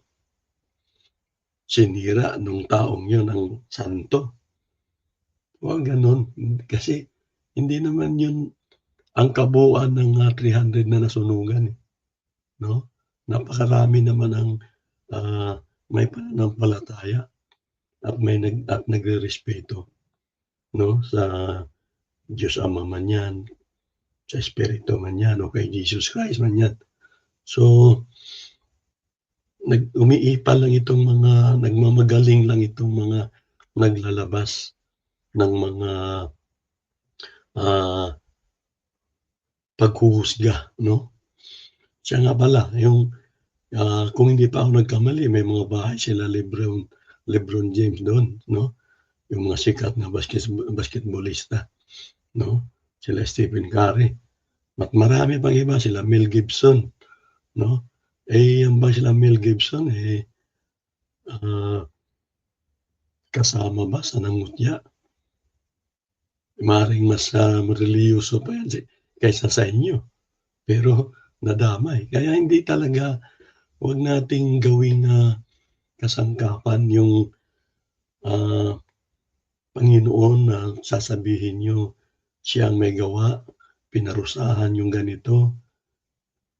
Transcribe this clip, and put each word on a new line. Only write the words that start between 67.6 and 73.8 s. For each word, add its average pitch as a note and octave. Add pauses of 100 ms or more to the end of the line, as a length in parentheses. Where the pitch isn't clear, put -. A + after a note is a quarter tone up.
reliyoso G#2+
pa A#3
yan A#3
si-, - (360)
kaysa G#2+
sa G#2
inyo. C3+ (640)
Pero A#2+ (320)
nadamay. G#2+
Kaya D3
hindi E3+
talaga, C#3 (560)
huwag C#3